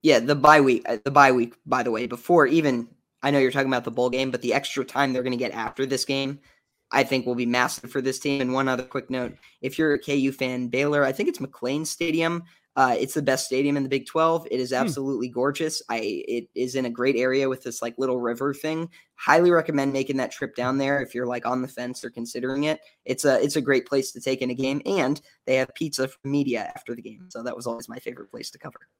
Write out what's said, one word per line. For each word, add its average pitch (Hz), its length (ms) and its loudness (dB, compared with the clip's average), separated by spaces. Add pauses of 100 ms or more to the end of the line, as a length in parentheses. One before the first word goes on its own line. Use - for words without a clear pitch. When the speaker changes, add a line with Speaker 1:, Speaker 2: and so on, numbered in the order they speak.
Speaker 1:
Yeah, 151 160 8
the 127 160 2
bye 151 260 10
week, 127 260 4
uh, 113 160 -4
the 143 80 -2
bye 139 220 8
week, 117 220 2 (100)
by 127 180 0
the 117 100 -2
way, 110 140 -2
before 139 400 4
even, 131 420 2 (340)
I 139 80 2
know 143 80 4
you're 131 140 4
talking 135 160 0
about 123 160 -2
the 120 60 -6
bowl 123 200 0
game, 131 200 -2
but 123 120 -6
the 120 100 -2
extra 135 320 -2
time 131 300 0
they're 127 80 -2
gonna 123 140 -2
get 120 160 -4
after 113 340 -6
this 131 180 -2
game, 135 360 -4 (520)
I 135 120 4
think 127 220 -2
will 123 80 -2
be 120 120 -2
massive 123 440 -2
for 139 100 -4
this 131 180 -2
team. 139 220 -2
And 127 120 -2
one 131 160 0
other 127 140 -2
quick 127 280 -8
note: 123 260 -6 (260)
if 165 160 -6
you're 156 160 4
a 143 40 -2
K 143 180 -2
U 135 160 2
fan, 127 360 -4
Baylor, 143 360 2
I 131 80 0
think 214 160 -2
it's 359 120 -6
McLean 143 440 -6
Stadium. 165 600 -2 (320)
Uh, 127 220 4
it's 135 160 -4
the 156 60 0
best 139 260 0
stadium 143 300 0
in 139 60 -2
the 131 60 -4
Big 135 180 -2
twelve. 160 440 0
It 127 100 -2
is 123 100 -4
Speaker 2:
Hmm. 127 60 0
Speaker 1:
absolutely 135 520 -2
gorgeous. 139 600 -2
I, 110 400 -4
it 117 260 -4
is 127 220 -4
in 131 80 0
a 120 60 -4
great 123 260 0
area 131 320 0
with 131 160 -6
this, 120 180 -8
like, 120 160 -8
little 127 220 0
river 120 340 -2
thing. 160 340 -6 (280)
Highly 170 340 6
recommend 151 420 2
making 135 260 -2
that 135 120 -2
trip - 240 -10
down 127 240 -2
there 139 240 0
if 123 100 -10
you're, 123 140 -4
like, 120 180 -6
on 127 180 -2
the 123 60 -6
fence 123 360 -10
or 123 60 -10
considering 127 540 -6
it. 151 160 -2 (240)
It's - 200 -6
a, 131 180 4
it's 143 140 0
a 156 40 0
great 127 260 2
place 135 260 -2
to 123 80 -16
take 131 200 -2
in 127 100 -2
a 123 40 -4
game, 135 320 -2
and 151 340 0 (260)
they 131 100 2
have 131 180 0
pizza 143 320 -4
for - 180 -12
media 135 500 -2
after - 200 -12
the 120 80 -14
game. 113 260 -18
So 117 140 -14
that 120 140 -8
was 120 100 -10
always 117 220 -8
my 117 100 -14
favorite 120 320 -14
place 110 220 -14
to - 60 -20
cover. - 200 -16 (220)